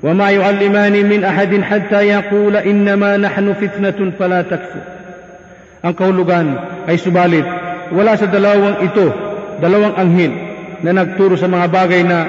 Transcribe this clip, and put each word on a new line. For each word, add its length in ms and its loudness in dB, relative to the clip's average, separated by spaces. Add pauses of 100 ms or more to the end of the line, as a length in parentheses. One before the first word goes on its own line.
"وَمَا 300 2
يُعَلِّمَانِ 640 2 (100)
مِنْ 220 2
أَحَدٍ 340 2
حَتَّى 480 0
يَقُولَ 540 0
إِنَّمَا 560 2
نَحْنُ 340 0
فِتْنَةٌ 460 -4 (180)
فَلَا 300 0
تَكْفُرْ." 360 -8 (1000)
Ang 100 -2
kahulugan 540 0 (400)
ay 100 0
subalit, 480 2 (480)
wala 220 2
sa 160 0
dalawang 500 2
ito, 300 2 (480)
dalawang 400 2
anghel, 320 2 (500)
na 140 0
nagturo 400 2
sa 160 -2
mga 160 0
bagay 400 2
na 100 2 (120)